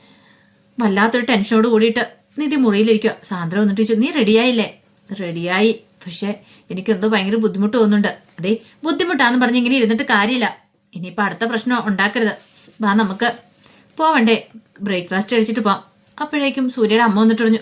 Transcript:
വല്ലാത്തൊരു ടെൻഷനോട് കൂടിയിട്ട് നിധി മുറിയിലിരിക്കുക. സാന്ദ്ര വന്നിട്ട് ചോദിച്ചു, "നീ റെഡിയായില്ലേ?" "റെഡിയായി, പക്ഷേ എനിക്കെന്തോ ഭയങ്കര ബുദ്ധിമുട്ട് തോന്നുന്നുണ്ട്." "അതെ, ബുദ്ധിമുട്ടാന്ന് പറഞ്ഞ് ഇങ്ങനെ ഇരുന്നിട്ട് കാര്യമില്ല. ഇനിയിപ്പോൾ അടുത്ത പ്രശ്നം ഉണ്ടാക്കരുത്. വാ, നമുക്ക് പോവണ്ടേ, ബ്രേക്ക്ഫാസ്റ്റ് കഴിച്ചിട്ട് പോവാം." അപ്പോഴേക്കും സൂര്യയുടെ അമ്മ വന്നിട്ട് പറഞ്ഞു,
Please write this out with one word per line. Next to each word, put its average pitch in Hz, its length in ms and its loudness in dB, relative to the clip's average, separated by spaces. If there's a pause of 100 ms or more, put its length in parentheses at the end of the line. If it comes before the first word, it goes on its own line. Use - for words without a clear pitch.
(800)
വല്ലാത്തൊരു 226 460 0
ടെൻഷനോട് 220 420 2
കൂടിയിട്ട് 226 420 2 (300)
നിധി 302 160 -2
മുറിയിലിരിക്കുക. 220 680 2
സാന്ദ്ര 175 360 -6
വന്നിട്ട് 208 220 0
ചോദിച്ചു, 220 240 2
"നീ 320 140 -2
റെഡിയായില്ലേ?" 220 600 2 (420)
"റെഡിയായി, 180 580 0 (280)
പക്ഷേ 196 280 -8 (360)
എനിക്കെന്തോ 190 360 -2
ഭയങ്കര 208 280 0
ബുദ്ധിമുട്ട് 208 420 0
തോന്നുന്നുണ്ട്." 208 300 2
"അതെ, 185 500 -6 (260)
ബുദ്ധിമുട്ടാന്ന് 285 560 0
പറഞ്ഞ് 240 180 2
ഇങ്ങനെ 247 200 2
ഇരുന്നിട്ട് 226 260 2
കാര്യമില്ല. 226 540 0 (380)
ഇനിയിപ്പോൾ 180 260 -10
അടുത്ത 190 220 -4
പ്രശ്നം 240 440 -2
ഉണ്ടാക്കരുത്. 208 440 0 (500)
വാ, 202 120 2
നമുക്ക് 220 400 0 (640)
പോവണ്ടേ, 262 500 2 (340)
ബ്രേക്ക്ഫാസ്റ്റ് 190 540 -4
കഴിച്ചിട്ട് 226 240 0
പോവാം." 208 240 0 (380)
അപ്പോഴേക്കും 277 480 -2
സൂര്യയുടെ 226 340 2
അമ്മ 208 180 2
വന്നിട്ട് 226 200 2
പറഞ്ഞു, 220 200 2